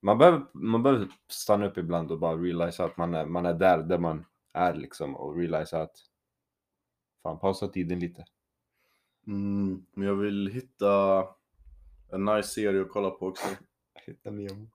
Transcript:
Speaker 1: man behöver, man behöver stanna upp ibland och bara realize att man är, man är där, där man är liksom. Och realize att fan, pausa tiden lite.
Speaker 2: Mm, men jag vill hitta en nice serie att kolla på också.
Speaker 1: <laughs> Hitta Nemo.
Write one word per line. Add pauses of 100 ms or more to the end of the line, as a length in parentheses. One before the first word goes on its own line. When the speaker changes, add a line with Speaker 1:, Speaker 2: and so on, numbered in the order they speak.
Speaker 1:
man
behöver, (100)
man
behöver (200)
stanna
upp
ibland
och
bara
realize
att
man
är,
man
är
där,
där
man (260)
är
liksom.
Och
realize
att (1300)
fan,
pausa
tiden
lite. (1000)
Speaker 2:
Mm,
men
jag
vill
hitta (880)
en
nice
serie
att
kolla
på
också. (280)
Speaker 1:
<laughs>
Hitta
Nemo.